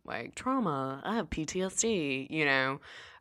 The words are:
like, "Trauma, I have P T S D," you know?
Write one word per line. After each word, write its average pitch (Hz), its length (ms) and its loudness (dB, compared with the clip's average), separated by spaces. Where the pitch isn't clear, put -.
like, - 280 -6
"Trauma, 143 720 0
I 214 120 0
have 180 120 -2
P 160 160 -2
T 185 160 -2
S 185 160 -2
D," 147 540 2
you 156 160 2
know? 135 340 4